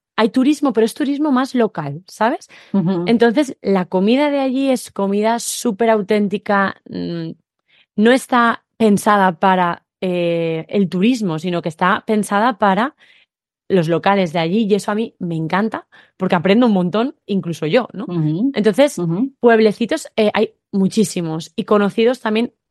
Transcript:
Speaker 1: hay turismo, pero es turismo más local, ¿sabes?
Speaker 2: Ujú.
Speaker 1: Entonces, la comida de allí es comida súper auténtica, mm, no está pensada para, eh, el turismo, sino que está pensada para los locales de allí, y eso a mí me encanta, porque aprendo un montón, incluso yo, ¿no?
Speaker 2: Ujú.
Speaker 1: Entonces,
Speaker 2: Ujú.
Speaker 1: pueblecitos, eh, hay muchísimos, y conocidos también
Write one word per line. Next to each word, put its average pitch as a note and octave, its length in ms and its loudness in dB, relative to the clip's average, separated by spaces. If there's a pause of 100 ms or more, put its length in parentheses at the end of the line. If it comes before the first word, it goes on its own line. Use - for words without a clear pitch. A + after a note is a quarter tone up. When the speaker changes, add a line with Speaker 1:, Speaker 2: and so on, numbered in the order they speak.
(160)
Speaker 1:
hay A3 120 2
turismo, C4+ 460 0
pero A3+ 100 2
es A3 80 -2
turismo C#4+ 400 -2
más B3+ 220 -2
local, E3 520 -2
¿sabes? B3 420 -4 (260)
Speaker 2:
Ujú. F#3+ 320 0
Speaker 1:
Entonces, A#3 560 2
la F#3+ 240 0
comida A#3+ 440 0
de C#4+ 100 -2
allí C4+ 300 -2
es B3+ 200 -2
comida G#3 480 -2
súper A3+ 500 -4
auténtica, G#3 880 0 (140)
mm, E3+ 400 -6 (640)
no A3 160 4
está A#3+ 520 0 (120)
pensada G3+ 640 2
para, F#3 480 0 (160)
eh, E3+ 640 -2
el G3 200 0
turismo, F#3+ 500 0
sino E3+ 220 -4
que F3 80 -6
está F#3 380 -2
pensada G#3+ 520 0
para G#3 360 0 (720)
los E3+ 200 2
locales F3 440 0
de F3 80 -2
allí, G3 280 0
y G#3 60 4
eso G3+ 160 -2
a G#3 40 -2
mí A3 240 -6
me E3+ 180 -6
encanta, F#3 500 -4 (300)
porque F#3+ 180 -2
aprendo G3 320 4
un A3 60 4
montón, G3+ 440 -2 (100)
incluso E3+ 400 -4
yo, G#3 260 0
¿no? F#3+ 160 -10
Speaker 2:
Ujú. E3+ 460 -2
Speaker 1:
Entonces, A3 440 2
Speaker 2:
Ujú. F3 420 -2
Speaker 1:
pueblecitos, A3+ 760 2
eh, G#3+ 180 2
hay G#3+ 200 0 (180)
muchísimos, F3+ 840 -2
y G3+ 100 -6
conocidos A3 560 2
también A3+ 340 -2 (160)